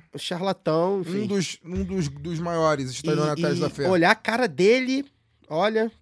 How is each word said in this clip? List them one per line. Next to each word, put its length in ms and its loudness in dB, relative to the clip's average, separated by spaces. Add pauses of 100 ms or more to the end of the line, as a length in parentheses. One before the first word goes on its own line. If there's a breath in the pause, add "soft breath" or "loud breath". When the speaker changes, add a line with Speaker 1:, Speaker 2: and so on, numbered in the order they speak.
(140)
Speaker 1:
o 60 -12
charlatão, 800 0
enfim. 220 -2
Speaker 2:
Um 40 -4
dos, 380 -2
um 180 -4
dos, 240 -2
dos 320 -8
maiores 520 0
estelionatários 680 0
Speaker 1:
E, 40 -2
Speaker 2:
da 60 0
Speaker 1:
e 40 -6
Speaker 2:
fé. 180 -2
Speaker 1:
olhar 220 6
a 40 2
cara 320 -2
dele, 560 2 (460)
olha, 420 0 (100)